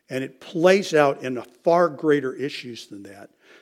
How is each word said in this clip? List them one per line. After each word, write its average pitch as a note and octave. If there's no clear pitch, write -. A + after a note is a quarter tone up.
and C3
it C#3
plays F3+
out C#3+
in B2+
a A#2
far E3+
greater C#3+
issues B2
than G2+
that. G2